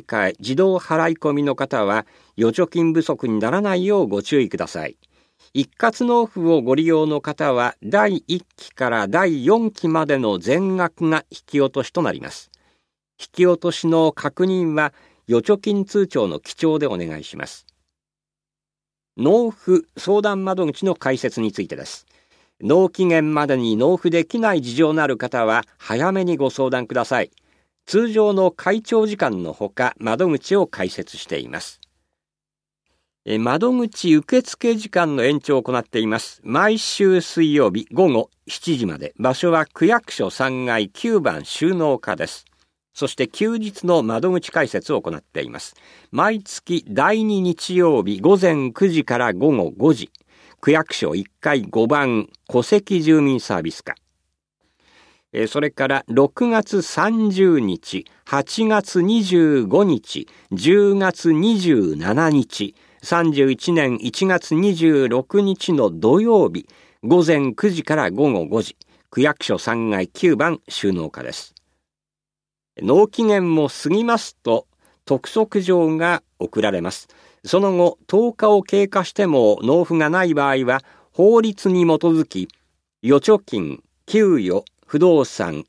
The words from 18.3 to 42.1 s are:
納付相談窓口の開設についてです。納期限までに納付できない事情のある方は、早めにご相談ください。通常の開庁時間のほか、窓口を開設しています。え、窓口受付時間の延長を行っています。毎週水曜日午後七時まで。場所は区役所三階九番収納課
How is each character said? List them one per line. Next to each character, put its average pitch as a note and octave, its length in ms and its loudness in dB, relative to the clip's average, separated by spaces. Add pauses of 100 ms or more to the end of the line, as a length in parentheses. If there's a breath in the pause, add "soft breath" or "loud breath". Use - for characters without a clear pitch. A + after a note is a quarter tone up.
納 G#3+ 340 2
付 F#3 460 0
相 G3+ 260 0
談 G3+ 220 -2
窓 F#3 220 -2
口 D3 180 -6
の F#3 100 0
開 C3+ 240 -4
設 A#2 220 -6
に A2 100 -2
つ G2+ 100 -8
い F2+ 60 -6
て D2+ 80 -14
で C2+ 120 -14
す。 - 200 -18 (540)
納 F3 280 4
期 F#3 180 -2
限 D#3 280 2
ま D3 140 0
で C3+ 80 0
に A#2 200 0
納 D3 200 2
付 F3 140 -2
で E3 140 0
き A#3 140 -6
な G#3+ 160 0
い D3+ 80 -2
事 A#2+ 140 -10
情 D#3 160 2
の D#3 100 0
あ D3 60 0
る B2+ 80 -2
方 B2 280 -4
は、 A2+ 200 0 (120 soft breath)
早 C#3 360 -2
め F#3+ 120 -2
に F3 120 -2
ご C3+ 140 -2
相 C3 200 -2
談 B2 160 -4
く B2+ 80 -8
だ A#2+ 100 -2
さ A#2+ 180 -2
い。 F2 100 -8 (540)
通 A3+ 240 0
常 G#3+ 220 2
の F#3+ 180 2
開 G#3 320 -4
庁 A3 240 0
時 G#3 100 -6
間 A2 260 -2
の D#2+ 100 -8
ほ G#2 160 -8
か、 - 300 -4
窓 A#2 300 -2
口 D#3+ 280 -2
を G3 100 0
開 F#2 220 -6
設 - 280 -12
し - 100 -16
て D#2 120 -8
い A#1+ 100 -10
ま C#2 120 -12
す。 - 200 -18 (1500)
え、 G#2+ 120 -2
窓 D3 340 0
口 A3+ 420 0
受 G3 280 2
付 A#3 340 -4
時 G#3+ 140 -10
間 E3 260 0
の A#2+ 80 0
延 C#3+ 160 0
長 C#3 180 0
を B2 40 -2
行 B2+ 100 -6
っ A#2+ 100 -2
て - 160 -6
い A2 80 0
ま A2 120 -2
す。 - 260 -16
毎 G3+ 340 0
週 F#3+ 420 2
水 D#3+ 340 0
曜 B2+ 160 4
日 G#2 200 -6
午 E3+ 200 2
後 A2+ 200 0 (160)
七 - 300 -6
時 A#2+ 80 -2
ま D#2 140 -4
で。 D2 200 -12
場 B2 140 0
所 E3+ 180 -2
は D#3+ 160 2
区 - 200 -2
役 A#3 260 0
所 G2+ 160 -4
三 B2+ 380 -4
階 A2+ 240 -2
九 A3 300 -2
番 E2+ 240 -2
収 F3 300 -2
納 D3+ 240 0
課 F#2 180 -8